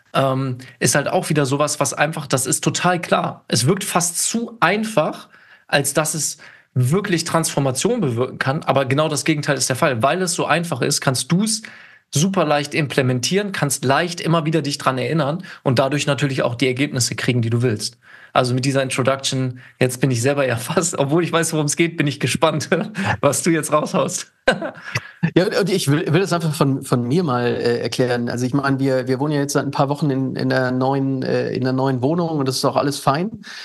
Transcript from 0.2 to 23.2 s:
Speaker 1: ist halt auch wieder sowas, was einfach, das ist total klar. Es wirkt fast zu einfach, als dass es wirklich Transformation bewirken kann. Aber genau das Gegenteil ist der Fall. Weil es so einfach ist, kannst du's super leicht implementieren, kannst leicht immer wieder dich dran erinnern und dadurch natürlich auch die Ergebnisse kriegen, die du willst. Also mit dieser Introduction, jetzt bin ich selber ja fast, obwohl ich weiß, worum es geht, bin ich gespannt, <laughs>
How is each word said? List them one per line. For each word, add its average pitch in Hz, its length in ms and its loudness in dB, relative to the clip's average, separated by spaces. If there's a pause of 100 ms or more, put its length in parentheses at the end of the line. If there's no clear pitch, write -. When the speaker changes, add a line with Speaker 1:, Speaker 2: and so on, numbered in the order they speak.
Speaker 1:
ist - 160 2
halt 139 120 0
auch 180 220 -2
wieder 151 160 2
sowas, 143 340 0
was - 140 0
einfach, 156 320 -2
das 131 200 0
ist 151 160 -2
total 175 380 2
klar. 175 480 -2
Es 120 180 2
wirkt 190 180 2
fast - 380 0
zu - 380 -4
einfach, 170 680 0 (380)
als 143 280 0
dass 156 180 0
es - 260 -4 (360)
wirklich 165 500 2
Transformation 160 760 0
bewirken 127 380 -2
kann. 139 260 -2
Aber 139 200 2
genau 139 240 0
das 147 160 -4
Gegenteil 151 320 0
ist 131 120 -2
der 131 80 0
Fall. 127 260 2
Weil 156 200 2
es 175 120 -2
so 151 100 -2
einfach 156 380 0
ist, 139 180 0
kannst - 300 -2
du's 220 320 2 (500)
super 180 320 2
leicht 147 300 0
implementieren, 143 800 0
kannst - 320 -2
leicht 170 360 2
immer 165 240 2
wieder 160 180 0
dich 143 160 -4
dran 131 200 0
erinnern 147 440 -2 (200)
und 127 160 2
dadurch 139 280 0
natürlich 135 360 0
auch 123 120 -2
die 127 120 0
Ergebnisse 127 500 -2
kriegen, 123 260 0
die 113 80 0
du 117 120 2
willst. 110 360 -2 (340)
Also 127 220 2
mit 127 100 -2
dieser 135 180 2
Introduction, 131 800 -2 (200)
jetzt 127 200 0
bin 139 100 4
ich 117 100 0
selber 139 260 2
ja 120 100 0
fast, 165 420 -2
obwohl 143 240 2
ich 147 100 -2
weiß, 165 200 0
worum 156 140 0
es 147 100 -2
geht, 170 200 0
bin 165 100 0
ich 143 140 -2
gespannt, 160 480 0 (280)
<laughs> 110 240 -2